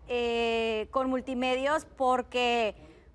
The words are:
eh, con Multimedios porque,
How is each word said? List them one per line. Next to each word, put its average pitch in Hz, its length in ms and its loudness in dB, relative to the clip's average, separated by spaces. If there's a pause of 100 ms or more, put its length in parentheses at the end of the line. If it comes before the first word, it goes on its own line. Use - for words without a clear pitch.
(140)
eh, 226 800 0
con 262 180 0
Multimedios 262 760 0
porque, 247 920 0 (400)